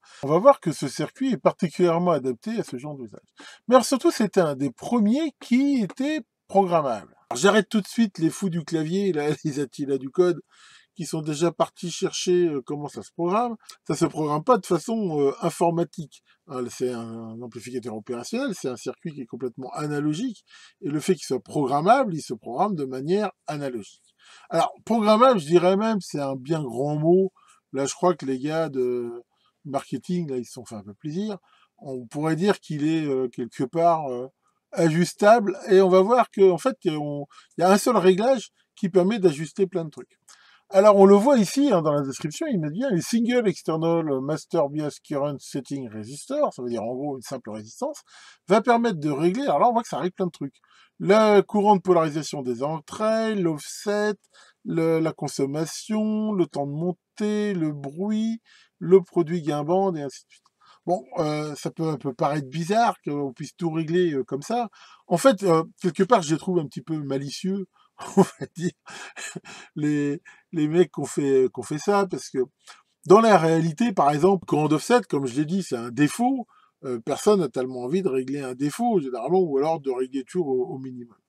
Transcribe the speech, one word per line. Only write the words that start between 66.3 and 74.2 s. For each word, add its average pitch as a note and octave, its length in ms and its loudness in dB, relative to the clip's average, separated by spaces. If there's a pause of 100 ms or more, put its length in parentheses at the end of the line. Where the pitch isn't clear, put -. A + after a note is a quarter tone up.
les C#3+ 40 -2
trouve F3+ 200 -2
un D3+ 80 -2
petit C3+ 160 -14
peu D#3 160 -6
malicieux, C#3+ 680 -6 (300)
<laughs> - 200 -4
on F#3+ 60 8
va - 240 -2 (100)
dire, F3 160 -4 (1040)
les, D3 440 -2 (320)
les D#3 140 0
mecs D#3+ 260 4
qui - 80 -8
ont C#3+ 40 -4
fait, C3+ 500 2
qui B2+ 60 -8
ont - 20 -8
fait D3+ 160 -6
ça, G3+ 280 2
parce D#3 220 -8
que C3+ 100 -6 (680)
dans F#3+ 140 10
la G#3+ 180 6
réalité, E3 540 2
par D3 180 4
exemple, E3+ 360 2